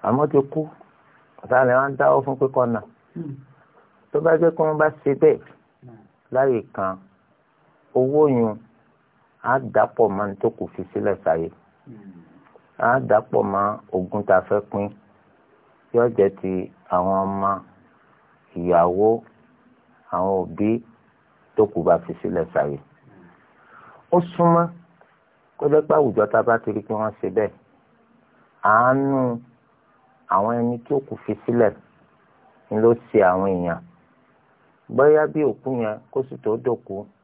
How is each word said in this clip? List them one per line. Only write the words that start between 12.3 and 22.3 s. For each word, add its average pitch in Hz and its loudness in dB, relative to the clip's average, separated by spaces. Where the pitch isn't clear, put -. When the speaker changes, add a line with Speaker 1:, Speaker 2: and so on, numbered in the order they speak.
Speaker 1:
Á 123 0
dàpọ̀ 113 0
mọ́ 101 -2
ogún 95 -6
tá 98 4
a 90 2
fẹ́ 104 -2
pín. 101 -6
Yóò 117 2
jẹ́ 104 2
ti 95 -6
àwọn 92 -2
ọmọ, 98 -2
ìyàwó, 90 2
àwọn 92 -2
òbí 90 -4
tó 110 4
kù 87 -6
bá 85 4
fi 82 -8
sílẹ̀ 90 -4